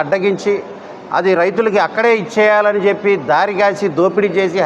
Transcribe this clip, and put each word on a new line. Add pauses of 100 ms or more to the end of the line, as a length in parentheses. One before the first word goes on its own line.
అడ్డగించి, (600)
అది
రైతులకి
అక్కడే
ఇచ్చేయాలని
చెప్పి (140)
దారి
కాసి, (100)
దోపిడీ
చేసి,